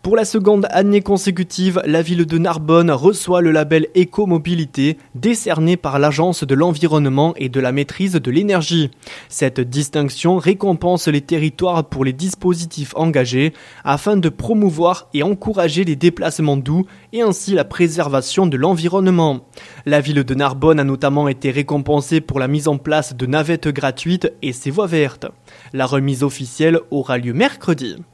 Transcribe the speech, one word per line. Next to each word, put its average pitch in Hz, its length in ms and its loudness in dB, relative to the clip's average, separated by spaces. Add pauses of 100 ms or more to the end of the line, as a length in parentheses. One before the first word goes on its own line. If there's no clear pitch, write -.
Pour 196 140 2
la 220 80 2
seconde 202 460 2
année 202 300 4
consécutive, 185 840 0
la 156 160 2
ville 170 240 0
de 160 100 -2
Narbonne 165 540 2
reçoit 175 500 2
le 170 120 4
label 156 420 2
Écomobilité, 165 1040 0 (160)
décerné 170 640 0
par 139 240 -6
l'Agence 151 420 0
de 135 140 0
l'environnement 151 800 2
et 135 120 -6
de 123 120 -2
la 127 100 0
maîtrise 143 440 -4
de 127 180 -2
l'énergie. 165 580 0 (380)
Cette 131 320 -2
distinction 143 800 -2
récompense 180 680 0
les 147 140 2
territoires 160 640 -2
pour 135 200 -4
les 135 80 0
dispositifs 170 840 -4
engagés 143 560 0 (320)
afin 147 320 0
de 170 120 2
promouvoir 180 880 0
et 147 80 0
encourager 185 600 0
les 165 100 0
déplacements 160 600 0
doux 147 280 0 (280)
et 226 100 -2
ainsi 196 320 0
la 160 100 2
préservation 160 840 0
de 139 80 0
l'environnement. 165 920 2 (400)
La 147 140 2
ville 143 240 0
de 127 100 -4
Narbonne 143 460 2
a 139 40 0
notamment 139 440 0
été 135 240 -4
récompensée 147 680 -2
pour 139 200 -6
la 127 80 -2
mise 147 180 -2
en 151 100 2
place 151 380 -2
de 123 120 -4
navettes 156 420 0
gratuites 143 640 -2 (100)
et 139 100 -6
ses 131 200 -6
voies 196 160 0
vertes. 151 380 -2 (460)
La 131 140 -2
remise 135 380 0
officielle 151 560 0 (100)
aura 131 280 -2
lieu 123 160 -6
mercredi. 147 640 -2 (160)